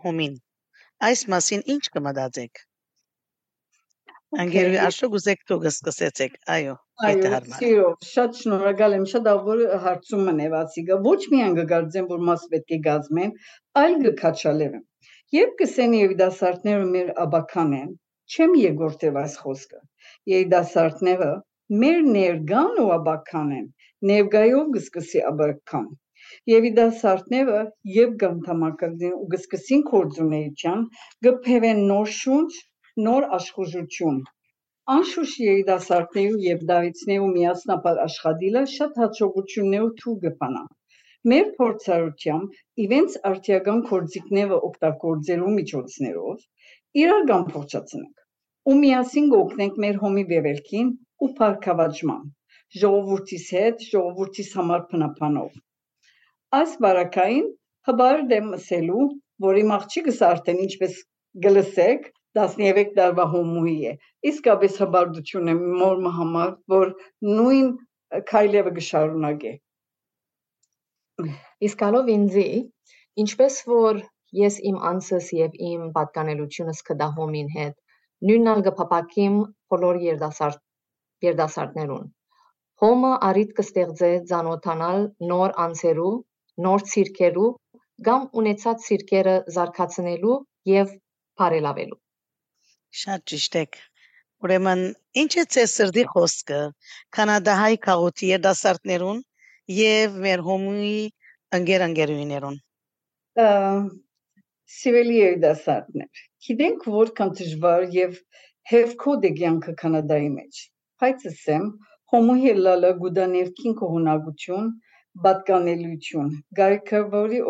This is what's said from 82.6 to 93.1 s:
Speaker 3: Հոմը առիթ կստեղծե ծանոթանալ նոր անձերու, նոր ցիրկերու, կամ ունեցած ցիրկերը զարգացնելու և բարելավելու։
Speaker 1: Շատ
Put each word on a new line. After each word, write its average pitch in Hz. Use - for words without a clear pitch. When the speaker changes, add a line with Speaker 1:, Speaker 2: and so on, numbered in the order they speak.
Speaker 3:
Հոմը 254
առիթ 202
կստեղծե 175
ծանոթանալ 170
նոր 185
անձերու, 170
նոր 190
ցիրկերու, 190
կամ 247
ունեցած 220
ցիրկերը 190
զարգացնելու 175
և 196
բարելավելու։ 160
Speaker 1:
Շատ 190